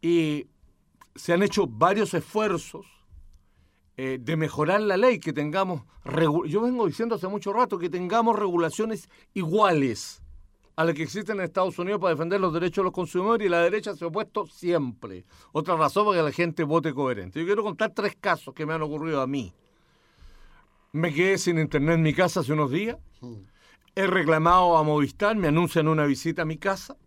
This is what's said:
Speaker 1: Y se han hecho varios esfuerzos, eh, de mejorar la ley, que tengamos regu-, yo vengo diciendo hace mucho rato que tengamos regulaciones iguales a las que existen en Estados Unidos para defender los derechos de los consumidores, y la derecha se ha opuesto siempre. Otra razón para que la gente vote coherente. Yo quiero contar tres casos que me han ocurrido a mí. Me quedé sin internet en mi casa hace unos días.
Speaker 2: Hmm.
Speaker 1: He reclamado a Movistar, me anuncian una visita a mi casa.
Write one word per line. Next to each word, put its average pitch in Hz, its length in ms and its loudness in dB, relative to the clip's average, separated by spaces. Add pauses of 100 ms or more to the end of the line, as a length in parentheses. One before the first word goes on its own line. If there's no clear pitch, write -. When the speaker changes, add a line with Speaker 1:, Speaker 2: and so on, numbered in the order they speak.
Speaker 1:
Y 160 460 0 (640)
se - 200 -2
han 180 100 4
hecho 196 240 2
varios 175 460 2
esfuerzos, 190 760 -4 (1080)
eh, 131 240 -4
de 151 160 -2
mejorar 156 440 0
la 202 140 0
ley, 226 240 4
que 151 140 -6
tengamos 156 500 -2 (220)
regu-, 160 420 2
yo 185 140 0
vengo 240 260 0
diciendo 226 280 -2
hace 180 120 -6
mucho 196 240 -4
rato 226 260 0
que 170 120 -4
tengamos 196 500 0
regulaciones 185 720 -2 (240)
iguales 170 880 0 (540)
a 160 80 2
las 165 100 2
que 156 80 -6
existen 202 340 -6
en 185 60 -4
Estados 185 340 -2
Unidos 190 220 -4
para 175 160 2
defender 170 240 -2
los 180 140 0
derechos 170 240 -2
de 196 80 2
los 180 80 -2
consumidores, 202 520 0
y 190 40 2
la 170 120 4
derecha 190 320 0
se 156 100 -10
ha 170 40 -6
opuesto 165 400 -6
siempre. 123 800 -4 (260)
Otra 156 240 -2
razón 156 300 2
para 202 120 2
que 165 60 2
la 147 80 0
gente 170 320 -2
vote 151 300 0
coherente. 123 480 -4
Yo 170 40 -4
quiero 202 160 0
contar 208 300 -4
tres 196 280 -4
casos 165 360 -4
que 156 100 -8
me 156 80 -4
han 160 80 -4
ocurrido 151 400 -4
a 131 60 -2
mí. 127 260 -6 (1400)
Me 160 200 -2
quedé 185 240 2
sin 170 220 0
internet 156 360 2
en 160 60 4
mi 156 120 2
casa 180 260 0
hace 143 140 -2
unos 151 180 0
días. 214 260 -4 (220)
Speaker 2:
Hmm. 120 160 -16 (580)
Speaker 1:
He 190 140 0
reclamado 170 680 6
a 156 60 6
Movistar, 151 520 2
me 180 140 2
anuncian 160 400 2
una 156 160 2
visita 160 380 -2
a - 20 -2
mi 156 120 -6
casa. - 380 -4 (120)